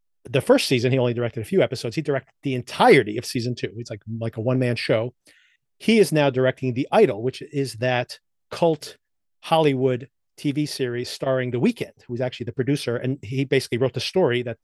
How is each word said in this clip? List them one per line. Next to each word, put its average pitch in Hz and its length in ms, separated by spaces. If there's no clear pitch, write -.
the 127 160
first 254 260
season. 127 240
He 131 80
only 120 160
directed 117 280
a - 20
few 190 180
episodes. 117 320
He 160 80
directed 139 300
the 135 120
entirety 123 600
of 120 80
season 120 300
two. - 220
It's 113 140
like, 107 120
like 113 180
a 117 40
one-man 123 340
show. 117 400
He 220 200
is 185 140
now 147 180
directing 127 440
The 135 160
Idol, 135 320
which 127 200
is 135 320
that 123 440
cult - 460
Hollywood 135 680
T 147 140
V 147 160
series 120 440
starring 131 420
The 120 80
Weeknd, - 480
who's 120 120
actually 127 240
the 110 80
producer. 127 440
And 127 260
he 131 220
basically 131 340
wrote 127 140
the 127 80
story 123 420
that 117 220